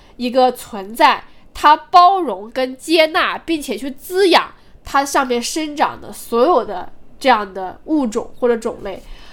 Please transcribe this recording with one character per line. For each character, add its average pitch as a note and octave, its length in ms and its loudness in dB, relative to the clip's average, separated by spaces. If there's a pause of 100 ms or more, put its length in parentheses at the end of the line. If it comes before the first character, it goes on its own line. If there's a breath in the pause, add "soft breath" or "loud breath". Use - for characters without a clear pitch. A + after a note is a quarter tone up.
(160 soft breath)
一 A#3+ 120 -6
个 B3+ 220 4
存 G#3+ 420 -12
在， B3 300 2 (320 soft breath)
它 D4+ 220 6
包 F4+ 440 6
容 G#3+ 300 -6
跟 B3+ 260 -4
接 D#4 300 2
纳， D4 320 -2
并 D#4+ 240 -6
且 A3 140 -6
去 B3 120 -8
滋 F#4 400 -2
养 C#4+ 240 2 (320 soft breath)
它 C#4 200 0
上 C#4 200 0
面 A#3+ 160 -2
生 D4+ 360 -6
长 D#3+ 240 -2
的 - 120 -16
所 A#3 320 0
有 D4 200 2
的 F#3+ 260 -10 (300)
这 C4+ 80 0
样 G#3 260 0
的 F#3+ 300 -10
物 D4+ 200 0
种 A3+ 360 -6
或 B3 80 0
者 A#3 80 2
种 A3+ 260 -8
类。 G3 180 -12 (320 loud breath)